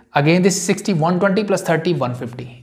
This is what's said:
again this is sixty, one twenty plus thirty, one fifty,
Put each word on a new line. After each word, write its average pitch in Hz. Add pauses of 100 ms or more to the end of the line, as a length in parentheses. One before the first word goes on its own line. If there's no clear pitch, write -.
(180)
again 165
this 180
is -
sixty, 202
one 175
twenty 196
plus 196
thirty, 165
one 123
fifty, 123 (160)